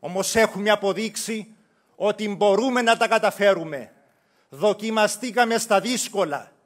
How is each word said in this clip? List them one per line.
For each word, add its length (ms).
Όμως 340
έχουμε 360
αποδείξει 840
ότι 320
μπορούμε 540
να 140
τα 120
καταφέρουμε. 840
Δοκιμαστήκαμε 1080
στα 220
δύσκολα. 720